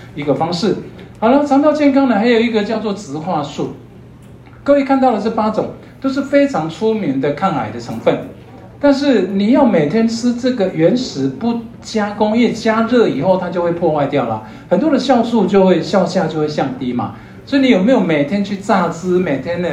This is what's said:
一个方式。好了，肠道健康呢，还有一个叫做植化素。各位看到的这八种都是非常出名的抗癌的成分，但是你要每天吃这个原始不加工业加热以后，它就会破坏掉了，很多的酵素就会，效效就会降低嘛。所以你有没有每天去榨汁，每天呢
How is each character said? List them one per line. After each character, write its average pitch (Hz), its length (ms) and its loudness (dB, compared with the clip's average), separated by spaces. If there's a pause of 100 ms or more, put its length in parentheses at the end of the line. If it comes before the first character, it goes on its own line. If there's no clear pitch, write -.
(160)
一 147 80 -8
个 143 100 0
方 156 180 -2
式。 185 240 0 (440)
好 220 100 2
了， 285 160 4
肠 277 160 2
道 302 100 4
健 294 220 2
康 277 160 2
呢， 220 60 2
还 214 120 2
有 233 120 4
一 233 120 0
个 208 120 0
叫 214 160 -4
做 208 140 -4
植 143 240 -10
化 160 240 -4
素。 - 320 -6 (880)
各 285 100 4
位 277 100 4
看 269 160 2
到 247 140 4
的 202 80 -2
这 220 80 -2
八 214 200 -2
种 147 180 -2 (340)
都 269 80 -2
是 269 120 -2
非 285 260 2
常 160 220 -4
出 220 240 -2
名 143 280 -2
的 143 100 0
抗 185 240 -2
癌 117 160 -4
的 120 80 -10
成 113 200 -10
分， - 180 0 (600)
但 285 140 4
是 262 280 2
你 202 300 0
要 294 120 4
每 170 240 4
天 226 200 2
吃 247 260 -2
这 247 180 -2
个 190 220 0
原 165 220 4
始 135 320 -4
不 233 340 -4 (200)
加 208 300 -4
工 214 240 0
业 240 160 2
加 226 360 0
热 226 200 4
以 139 140 -2
后， 185 160 2
它 180 120 -4
就 180 120 -2
会 170 100 0
破 165 200 0
坏 143 160 0
掉 135 180 -2
了， 113 180 -6 (260)
很 185 100 2
多 302 120 2
的 254 80 2
酵 240 240 2
素 208 220 0
就 190 200 4
会， 175 160 4
效 185 240 0
效 165 220 -2
就 156 120 -4
会 151 80 0
降 147 200 -4 (100)
低 123 140 -6
嘛。 113 240 -6 (300)
所 277 140 0
以 - 20 2
你 262 80 4
有 185 140 4
没 240 80 4
有 240 80 4
每 160 260 2
天 202 180 -2
去 196 140 -6
榨 190 300 0
汁， 175 320 0
每 156 200 -2
天 170 220 -4
呢 175 120 -2